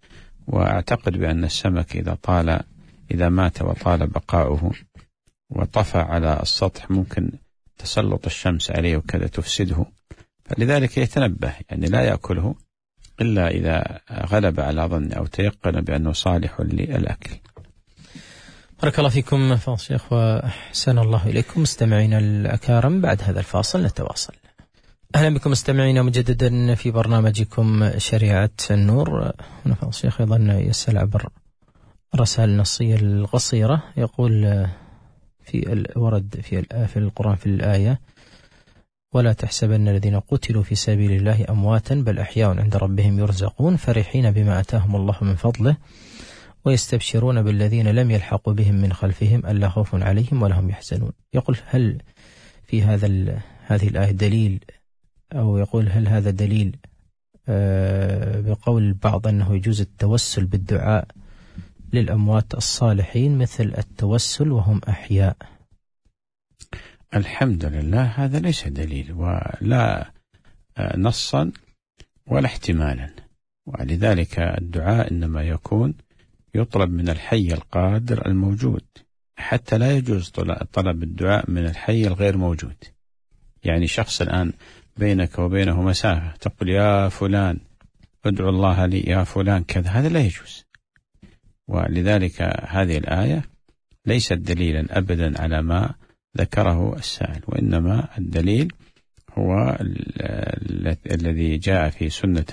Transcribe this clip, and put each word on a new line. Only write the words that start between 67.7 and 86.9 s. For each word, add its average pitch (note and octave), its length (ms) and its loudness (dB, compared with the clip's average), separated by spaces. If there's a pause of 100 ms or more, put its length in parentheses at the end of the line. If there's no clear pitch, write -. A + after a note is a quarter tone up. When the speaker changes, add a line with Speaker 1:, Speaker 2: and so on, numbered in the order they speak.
Speaker 1:
هذا C3+ 360 -2
ليس E3 300 -2
دليل، C#2+ 440 -8
ولا، F2+ 960 -2 (680)
آه، G2 180 -4
نصا A#2 560 0 (720)
ولا C3+ 200 0
احتمالا، D2 640 -4 (560)
ولذلك E2+ 720 -2
الدعاء F2 720 -2
إنما D#2+ 320 -2
يكون G#2 520 -2 (600)
يطلب G2 360 0
من F2 180 0
الحي E2+ 440 0
القادر G2+ 720 -2
الموجود، G2 580 0 (520)
حتى - 420 -2
لا B2+ 140 4
يجوز A#2+ 360 0
طل-، F2 440 -4
طلب F2+ 300 -2
الدعاء F2 480 -2
من F2 160 -2
الحي A2 400 0
الغير G2 300 0
موجود. E2+ 400 -2 (880)
يعني، E2+ 220 0
شخص - 340 -4
الآن F2 320 -2 (440)
بينك G2 420 0
وبينه F2+ 440 0
مسافة، F2+ 540 0
تقول: - 320 -6
"يا G2 400 2